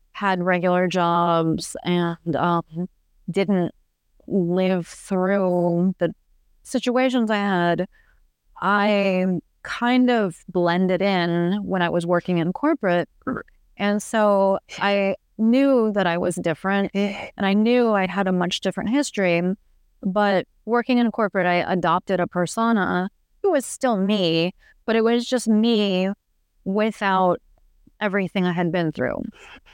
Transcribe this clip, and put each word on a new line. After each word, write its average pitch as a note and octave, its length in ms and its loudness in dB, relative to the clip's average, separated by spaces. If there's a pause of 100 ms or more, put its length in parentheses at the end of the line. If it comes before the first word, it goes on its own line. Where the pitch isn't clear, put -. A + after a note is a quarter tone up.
(120)
had F#3+ 320 -2
regular F3+ 440 2
jobs E3+ 960 0
and, E3+ 520 -2
um, E3+ 280 0 (640)
didn't F#3 440 0 (540)
live F#3 600 0
through F#3 1120 0
the E3+ 140 0 (500)
situations B3 680 0
I G#3+ 60 2
had, F3+ 500 0 (720)
I G3 800 0 (220)
kind B3 480 0
of G#3+ 400 0
blended F3+ 520 2
in F3+ 600 0
when F#3 180 -2
I E3+ 80 0
was E3+ 160 -2
working F3 340 0
in E3 120 0
corporate. F#3 560 0 (680)
And G3+ 260 0
so G3 560 2 (200)
I G3 360 0 (220)
knew A#3+ 560 4
that G3 140 0
I E3+ 100 0
was F3+ 180 -2
different F#3+ 580 -2
and G3+ 520 -4
I G3 80 2
knew A#3 380 2
I F#3+ 160 2
had F#3 200 -2
a F#3 60 0
much F3+ 280 -2
different G3 280 -4
history. G3 520 0 (600)
But G3 460 0 (180)
working A#3+ 320 0
in A#3 140 2
corporate, G3 340 -2
I F3 260 0
adopted F3 480 0
a F3 80 0
persona F#3 840 0 (320)
who G4+ 100 2
was C#4+ 140 0
still B3 300 -2
me, F#3 580 0 (320)
but A3+ 120 0
it A3+ 60 2
was A#3 220 0
just B3 220 -2
me G#3+ 640 2 (560)
without F#3+ 760 0 (600)
everything G3 440 -2
I F3+ 60 0
had F3 180 -2
been E3+ 220 -2
through. G1+ 320 -4 (500)